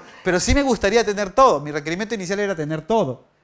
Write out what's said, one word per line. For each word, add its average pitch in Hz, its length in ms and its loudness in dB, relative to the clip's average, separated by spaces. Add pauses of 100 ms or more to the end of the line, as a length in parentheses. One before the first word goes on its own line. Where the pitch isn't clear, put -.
(220)
pero 180 160 0
sí 240 140 2
me 277 100 2
gustaría 226 400 2
tener 202 280 -4
todo. 220 300 4
Mi 147 100 -10
requerimiento 165 440 -6
inicial 196 260 -4
era 202 140 -2
tener 156 280 -6
todo. 175 420 0 (180)